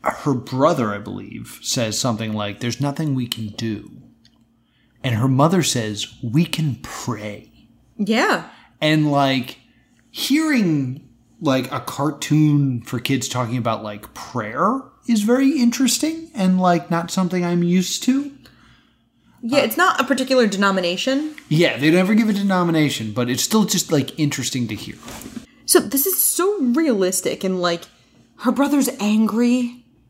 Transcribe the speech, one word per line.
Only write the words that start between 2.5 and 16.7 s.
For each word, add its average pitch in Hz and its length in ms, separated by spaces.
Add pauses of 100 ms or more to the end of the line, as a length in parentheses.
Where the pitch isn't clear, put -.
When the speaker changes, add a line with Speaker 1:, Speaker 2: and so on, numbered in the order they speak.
Speaker 1:
"There's 120 200
nothing 143 340
we 127 120
can 113 220
do." 107 420 (1120)
And 120 140
her 127 120
mother 151 340
says, 107 440 (160)
"We 123 220
can 151 380
pray." - 680 (460)
Speaker 2:
Yeah. 220 480 (360)
Speaker 1:
And, 156 300
like, 135 480 (520)
hearing, 202 960 (320)
like, 131 320
a 135 80
cartoon 147 1000
for - 160
kids 135 300
talking 123 280
about, 110 260
like, 104 320
prayer 139 680 (260)
is 220 160
very 269 380
interesting 269 760
and, 185 260
like, 175 300